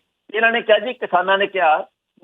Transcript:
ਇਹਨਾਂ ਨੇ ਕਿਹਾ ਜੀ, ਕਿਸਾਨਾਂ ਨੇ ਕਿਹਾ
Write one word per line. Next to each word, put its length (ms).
ਇਹਨਾਂ 180
ਨੇ 80
ਕਿਹਾ 180
ਜੀ, 140
ਕਿਸਾਨਾਂ 460
ਨੇ 80
ਕਿਹਾ 400